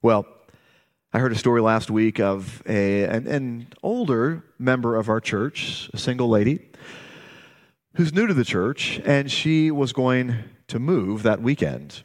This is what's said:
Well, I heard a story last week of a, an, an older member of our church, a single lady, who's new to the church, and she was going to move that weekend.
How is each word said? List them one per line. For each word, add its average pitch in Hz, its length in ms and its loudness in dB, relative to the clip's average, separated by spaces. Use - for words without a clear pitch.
Well, 110 240 4
I 117 60 0
heard 127 120 0
a 107 60 -2
story 120 240 2
last 110 280 2
week 110 300 2
of 98 460 -2
a, 101 380 0
an, 113 240 -2
an 123 400 -6
older 165 600 -2
member 123 360 0
of 110 140 -2
our 110 100 2
church, - 760 -6
a 110 40 -10
single 123 320 0
lady, 113 300 4
who's 156 180 0
new 214 140 2
to 196 60 0
the 127 120 2
church, - 580 -4
and 139 280 2
she 156 400 2
was 139 220 -2
going 127 420 2
to 131 120 -6
move 110 440 -2
that 107 180 2
weekend. 76 640 -4